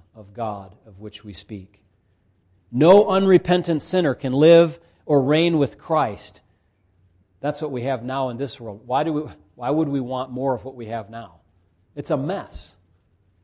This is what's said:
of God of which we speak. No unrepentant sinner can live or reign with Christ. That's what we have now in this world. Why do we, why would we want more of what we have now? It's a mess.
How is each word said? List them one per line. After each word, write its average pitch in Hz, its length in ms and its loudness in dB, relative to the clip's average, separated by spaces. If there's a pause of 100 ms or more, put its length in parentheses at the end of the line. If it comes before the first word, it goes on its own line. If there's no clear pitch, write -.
(160)
of 101 180 -20
God 101 520 -10
of 101 160 -20
which 107 240 -16
we 104 80 -14
speak. - 500 -16 (880)
No 180 380 6
unrepentant 180 720 2
sinner 170 340 0
can 127 160 -6
live 160 480 6 (260)
or 143 160 4
reign 160 360 2
with 143 200 0
Christ. 135 640 -4 (1000)
That's 143 220 -6
what 151 100 -6
we 123 120 -6
have 127 200 -4
now 131 260 -4
in 117 80 -10
this 131 220 -8
world. 113 280 -14
Why 131 160 0
do 160 100 -2
we, 147 80 -2 (320)
why 123 160 -8
would 156 200 0
we 139 100 -2
want 127 320 -6
more 127 240 -2
of 107 100 -10
what 135 100 -14
we 117 120 -14
have 110 240 -10
now? 113 300 -18 (520)
It's - 160 -10
a 151 80 0
mess. 156 600 -8 (680)